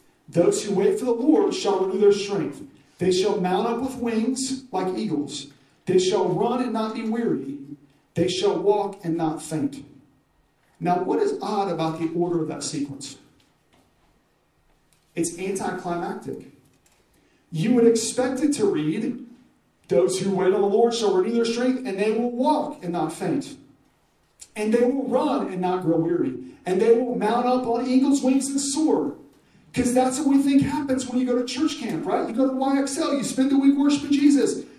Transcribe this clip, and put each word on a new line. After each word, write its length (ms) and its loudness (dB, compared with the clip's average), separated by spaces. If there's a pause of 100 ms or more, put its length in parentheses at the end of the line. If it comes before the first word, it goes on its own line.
(280)
"Those 360 2
who 100 -4
wait 240 2
for 80 -4
the 80 2
Lord 400 4
shall 320 0
renew 140 -2
their 120 8
strength. 520 -2 (340)
They 140 0
shall 280 2
mount 280 0
up 140 -2
with 160 -6
wings 720 -2
like 260 -4
eagles. 500 -4 (380)
They 140 4
shall 280 2
run 360 0
and 100 -4
not 220 -4
be 120 -6
weary. 520 -4 (560)
They 120 0
shall 320 0
walk 440 0
and 120 -2
not 280 -4
faint." 420 -6 (920)
Now, 260 0
what 160 0
is 220 0
odd 300 -2
about 280 -4
the 140 -2
order 280 0
of 80 -4
that 140 -8
sequence? 540 -8 (2000)
It's 240 -4
anticlimactic. 1120 -6 (1000)
You 260 0
would 120 8
expect 540 2
it 140 2
to 100 0
read, 600 -2 (600)
"Those 320 2
who 120 -2
wait 220 2
on 60 0
the 80 2
Lord 260 4
shall 220 0
renew 160 2
their 140 2
strength, 400 0
and 120 -6
they 140 0
will 200 -2
walk 520 -2
and 80 -4
not 220 -4
faint. 420 -4 (1000)
And 180 0
they 100 4
will 240 0
run 400 0
and 140 -6
not 220 -2
grow 140 2
weary. 460 -2 (220)
And 160 0
they 180 6
will 160 -2
mount 300 0
up 220 0
on 200 -2
eagle's 340 2
wings 280 2
and 100 -4
soar." 560 0 (580)
'Cause 200 0
that's 260 2
what 80 -2
we 140 6
think 220 4
happens 440 -2
when 120 -2
you 60 0
go 120 0
to 80 0
church 320 -4
camp, 280 -6
right? 220 -2
You 80 -8
go 140 2
to 60 -2
Y 240 0
X 180 -2
L, 180 -2
you 80 -2
spend 280 0
the 60 4
week 200 6
worshiping 340 2
Jesus. 540 4 (140)